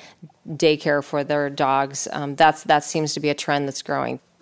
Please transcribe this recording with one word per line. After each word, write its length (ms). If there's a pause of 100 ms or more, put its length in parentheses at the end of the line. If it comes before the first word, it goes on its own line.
(480)
daycare 560
for 180
their 260
dogs, 640
um, 240
that's, 300
that 180
seems 320
to 60
be 80
a 80
trend 320
that's 140
growing. 360 (240)